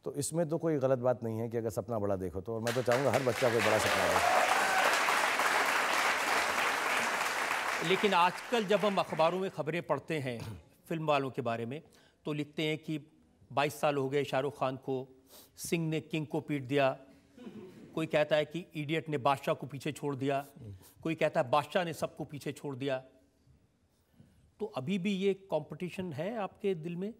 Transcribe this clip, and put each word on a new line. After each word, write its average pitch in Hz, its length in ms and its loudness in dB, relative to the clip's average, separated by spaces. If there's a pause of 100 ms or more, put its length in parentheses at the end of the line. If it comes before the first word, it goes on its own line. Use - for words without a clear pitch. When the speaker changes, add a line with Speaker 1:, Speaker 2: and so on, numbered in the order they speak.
Speaker 1:
तो 127 100 -6
इसमें 156 340 -2
तो 160 100 -2
कोई 160 180 0
गलत 131 220 2
बात 123 240 0
नहीं 110 160 -4
है 117 100 -4
कि 113 80 -4
अगर 113 140 -2
सपना 110 280 -4
बड़ा 101 180 0
देखो 92 240 -4
तो, 113 140 -6
और 113 60 -4
मैं 117 140 -2
तो 127 80 0
चाहूँगा 123 280 4
हर 127 120 2
बच्चा 123 280 2
कोई 117 80 2
बड़ा 107 200 4
सपना 101 300 2
देखे। - 460 4 (3250)
Speaker 2:
लेकिन 190 260 4
आजकल 180 500 2
जब 196 140 4
हम 196 180 2
अखबारों 170 420 2
में 190 120 -2
खबरें 156 320 -4
पढ़ते 156 360 -2
हैं 110 440 -6 (260)
फिल्म 160 180 -2
वालों 139 240 4
के 127 120 -6
बारे 117 240 -2
में, 143 160 -10 (420)
तो 156 80 -4
लिखते 147 300 -4
हैं 156 160 0
कि 156 220 -6 (520)
बाईस 143 280 0
साल 147 160 2
हो 135 120 0
गए 143 160 0
शाहरुख 135 360 -2
खान 135 160 0
को, 131 480 -6 (320)
सिंह 165 320 -2
ने 156 120 0
किंग 156 260 -4
को 156 140 -4
पीट 143 220 -4
दिया, 135 340 2 (1000)
कोई 160 120 -2
कहता 151 300 4
है 151 80 4
कि 160 300 -8
इडियट 151 340 -2
ने 151 100 -2
बादशाह 139 360 2
को - 120 -8
पीछे 139 260 -6
छोड़ 143 240 -4
दिया, 135 300 -2 (560)
कोई 165 120 -2
कहता 160 260 2
है 127 100 0
बादशाह 151 340 2
ने 170 80 -4
सबको 160 320 -6
पीछे 143 280 -8
छोड़ 139 240 -8
दिया। 131 260 -2 (1600)
तो 208 60 -4
अभी 165 320 -4
भी 190 140 0
ये 196 220 2
कॉम्पिटिशन 170 800 -6
है 185 260 -4
आपके 196 360 -2
दिल 170 220 -6
में? 202 240 -6